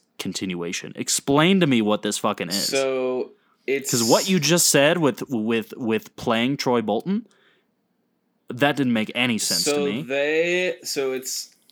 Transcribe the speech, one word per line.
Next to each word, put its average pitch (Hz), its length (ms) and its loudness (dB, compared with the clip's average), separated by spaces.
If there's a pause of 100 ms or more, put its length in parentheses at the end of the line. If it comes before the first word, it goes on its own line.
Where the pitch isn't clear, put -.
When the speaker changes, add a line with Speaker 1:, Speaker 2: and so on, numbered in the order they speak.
(200)
Speaker 1:
continuation. 90 760 -8
Explain 160 640 2
to 175 80 4
me 123 140 4
what 104 200 2
this 104 160 -4
fucking 101 300 -4
is. 92 200 -4
Speaker 2:
So, 131 640 -2 (360)
it's 135 240 -2
Speaker 1:
'Cause 120 180 2
what 190 180 4
you 190 120 4
just 160 320 2
said 151 260 6
with, 143 320 0
with, 113 480 -2
with 110 380 -2
playing 120 420 0
Troy 123 240 0
Bolton, 113 460 -2 (1200)
that 139 260 2
didn't 127 160 0
make 110 220 0
any 123 240 0
sense - 280 -2
Speaker 2:
so 147 200 0
Speaker 1:
to 143 60 -2
me. 117 100 -4
Speaker 2:
they, 156 840 0
so 135 300 -2
it's - 420 -8 (160)